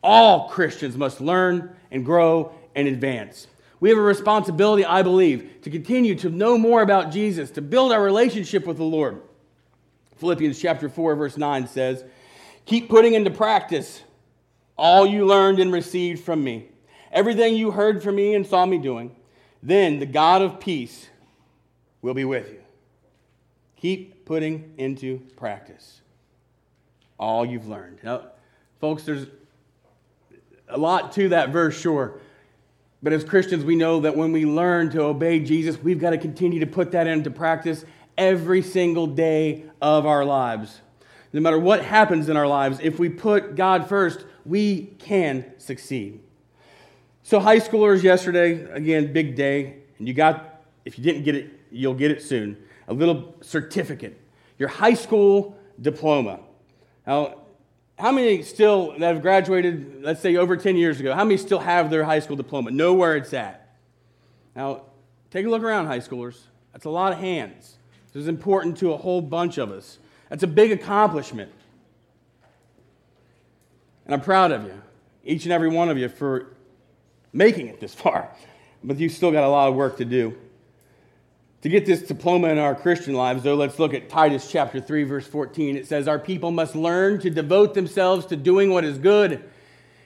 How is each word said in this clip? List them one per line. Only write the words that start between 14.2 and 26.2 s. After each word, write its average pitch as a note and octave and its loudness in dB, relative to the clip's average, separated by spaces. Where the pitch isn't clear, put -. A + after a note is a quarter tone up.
all F3+ 6
you G3+ 0
learned G3 6
and F#3 2
received F3 -4
from D#3+ -2
me, A2+ -8
everything A3+ 2
you A3 -2
heard G#3 0
from G3 -4
me G3+ 0
and G3 0
saw F3+ 2
me F#3 0
doing. B2 -8
Then E3+ 2
the C#3 -6
God D#3 4
of F#3 -4
peace C#3+ -8
will B2+ -6
be C3+ -4
with C3 -6
you." - -20
Keep F#3 -8
putting D#3 -6
into C3 -8
practice - -16